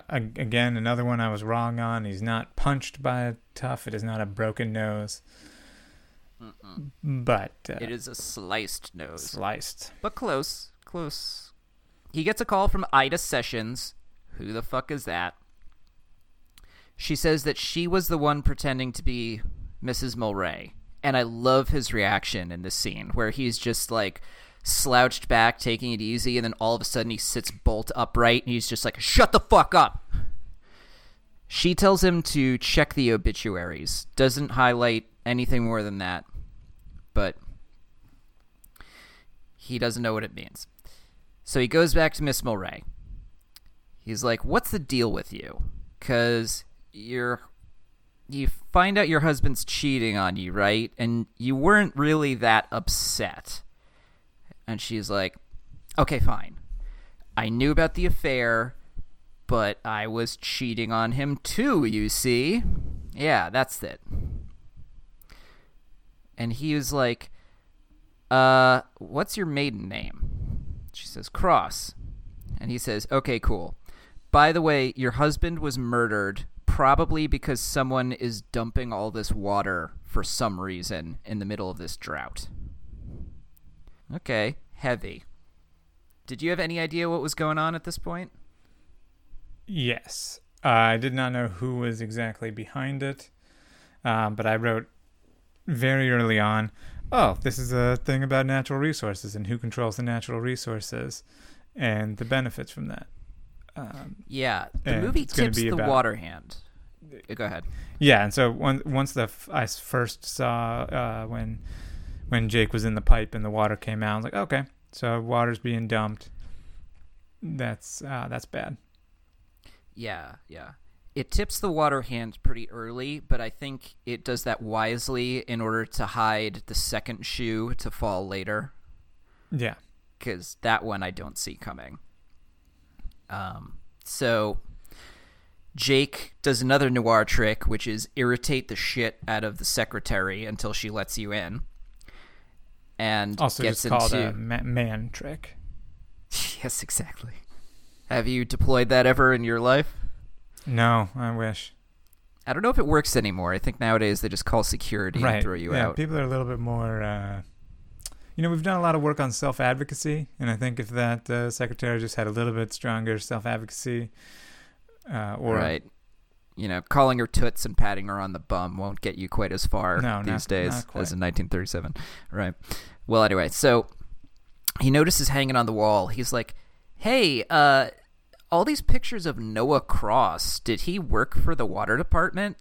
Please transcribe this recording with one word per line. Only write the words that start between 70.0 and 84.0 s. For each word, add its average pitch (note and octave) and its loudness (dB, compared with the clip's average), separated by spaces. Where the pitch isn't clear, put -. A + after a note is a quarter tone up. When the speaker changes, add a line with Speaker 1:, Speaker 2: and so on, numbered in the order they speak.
Speaker 2:
She - -16
says, - -12
"Cross." - 0
And - -6
he B2 -4
says, G#2+ -4
"Okay, C3+ 0
cool. F#2 0
By D3+ 8
the E3 2
way, C#3+ 2
your B2+ 0
husband D3+ 2
was C#3 -4
murdered, A2+ 0
probably D#3 4
because C#3 -2
someone C3 0
is A2+ -6
dumping A#2 -4
all G#2 -4
this G#2+ -4
water G2 -2
for - 0
some G#2 -2
reason F2 -8
in G#2+ -6
the G2+ -6
middle G2+ -6
of F2 -8
this E2 -10
drought." - -10